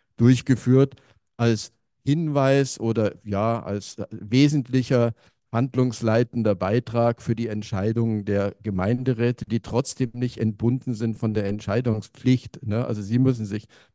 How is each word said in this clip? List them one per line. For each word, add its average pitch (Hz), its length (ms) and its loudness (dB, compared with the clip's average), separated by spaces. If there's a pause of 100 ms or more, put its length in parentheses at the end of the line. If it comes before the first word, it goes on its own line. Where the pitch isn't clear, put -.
(160)
durchgeführt 127 800 4 (420)
als 117 360 0 (340)
Hinweis 139 720 2
oder, 110 340 0 (100)
ja, 107 380 -2
als - 340 -8 (140)
wesentlicher 127 1000 2 (400)
handlungsleitender 117 1000 0
Beitrag 117 680 0
für 117 120 -2
die 113 140 -6
Entscheidungen 107 760 -2
der 101 380 0
Gemeinderäte, 120 840 0
die 110 140 -2
trotzdem 120 520 -4
nicht 123 260 -6
entbunden 117 560 -2
sind 110 240 -4
von 110 160 -2
der 101 120 -2
Entscheidungspflicht, 110 1200 -2
ne? 110 180 -2
Also 107 180 -6
sie 107 160 0
müssen 123 280 2
sich 107 200 -6 (280)